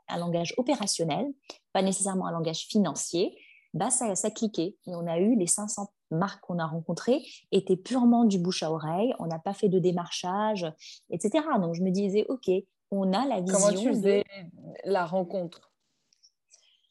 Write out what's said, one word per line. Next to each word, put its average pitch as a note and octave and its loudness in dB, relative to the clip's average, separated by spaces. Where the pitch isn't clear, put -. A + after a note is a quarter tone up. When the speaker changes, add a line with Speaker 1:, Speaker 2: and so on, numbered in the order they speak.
Speaker 1:
un F3+ -6
langage E3+ -2
opérationnel, G#3 0
pas G3 2
nécessairement F#3+ 0
un E3+ -6
langage E3 -4
financier, F#3 0
bah, F3+ -2
ça, A#3 0
ça G#3 -2
cliquait. G#3 -2
Et F3+ -10
on E3+ -6
a E3 0
eu G#3+ 4
les F#3 4
cinq G#3 0
cents G3+ -6
marques F#3 -2
qu'on F3 -6
a E3 -2
rencontrées E3+ -2
étaient F#3+ 2
purement A#3+ 4
du G3 4
bouche F3 -2
à D#3+ -2
oreille. E3 -2
On E3+ -6
n'a E3 -4
pas G3 -6
fait G3+ -2
de F#3 4
démarchage, F3+ 0
et E3+ -4
cetera. D4+ 0
Donc, E3+ 0
je F3 -2
me F#3+ 2
disais, G3 0
OK, B3 -4
on G3 0
a A#3 2
la G#3+ -2
vision F#3+ 2
Speaker 2:
Comment G3 4
tu A#3 0
Speaker 1:
de C4+ 2
Speaker 2:
faisais G3+ 4
la F#3+ 2
rencontre ? F3 -4